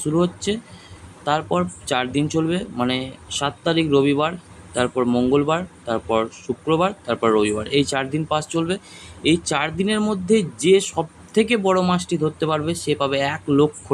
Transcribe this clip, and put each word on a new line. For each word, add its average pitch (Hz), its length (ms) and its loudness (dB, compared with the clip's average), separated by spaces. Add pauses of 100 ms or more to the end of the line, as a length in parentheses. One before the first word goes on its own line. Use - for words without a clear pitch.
শুরু 156 160 0
হচ্ছে, 180 320 -2 (720)
তারপর 156 340 0 (260)
চার 127 260 -2
দিন 143 160 0
চলবে, 160 300 -2 (180)
মানে 123 200 0 (340)
সাত 139 240 -4 (100)
তারিখ 165 220 2 (100)
রবিবার, 143 360 2 (420)
তারপর 123 320 0
মঙ্গলবার, 139 560 2 (240)
তারপর 113 360 0 (220)
শুক্রবার, 160 480 -2 (120)
তারপর 117 320 0
রবিবার। 107 300 2 (120)
এই 143 80 4
চার 135 240 -2
দিন 151 220 -4
পাস 151 120 0 (100)
চলবে। 165 220 -2 (480)
এই 156 220 4
চার 147 300 0
দিনের 214 260 0
মধ্যে 208 340 0 (280)
যে 185 120 6 (160)
সব 165 140 -2 (280)
থেকে 226 240 2
বড় 190 240 2
মাছটি 180 360 0
ধরতে 156 280 -2
পারবে, 156 300 -2
সে 151 200 -2
পাবে 139 220 0 (160)
এক 156 80 -10 (180)
লক্ষ 151 340 2